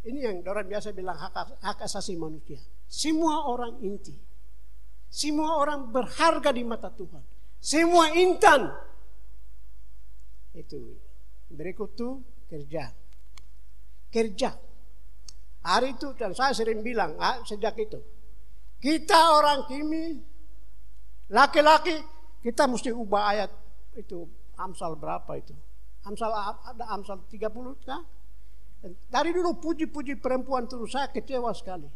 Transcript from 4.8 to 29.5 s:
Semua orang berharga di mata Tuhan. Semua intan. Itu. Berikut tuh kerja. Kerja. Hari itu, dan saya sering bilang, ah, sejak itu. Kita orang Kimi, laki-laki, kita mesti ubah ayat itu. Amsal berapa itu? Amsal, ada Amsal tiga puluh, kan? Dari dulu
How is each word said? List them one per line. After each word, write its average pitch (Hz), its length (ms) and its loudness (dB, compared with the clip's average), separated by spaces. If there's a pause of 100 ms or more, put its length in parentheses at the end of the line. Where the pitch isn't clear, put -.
Semua 311 480 0
orang 285 320 2
berharga 285 640 4
di 240 80 -2
mata 226 320 -2
Tuhan. 175 300 -4 (340)
Semua 330 560 6
intan. 330 560 8 (1800)
Itu. 135 400 -4 (560)
Berikut 180 480 -4
tuh 254 240 -2 (240)
kerja. 147 480 -4 (1120)
Kerja. 226 480 0 (1120)
Hari 240 320 4
itu, 277 160 -2
dan 214 240 0
saya 269 160 4
sering 220 320 0
bilang, 190 320 0
ah, 202 240 0
sejak 208 400 -2
itu. 180 160 -2 (800)
Kita 320 560 6
orang 294 320 6
Kimi, 311 560 -2 (1120)
laki-laki, 311 640 8 (400)
kita 254 320 2
mesti 240 240 0
ubah 208 400 2
ayat 202 160 0 (480)
itu. 185 240 -4 (320)
Amsal 175 400 -4
berapa 156 400 -4
itu? 139 240 -6 (480)
Amsal, 214 240 -2 (320)
ada 240 220 -4 (100)
Amsal 196 320 -4
tiga 214 240 -2
puluh, 247 320 -4
kan? 294 240 -4 (1040)
Dari 302 240 4
dulu 349 240 2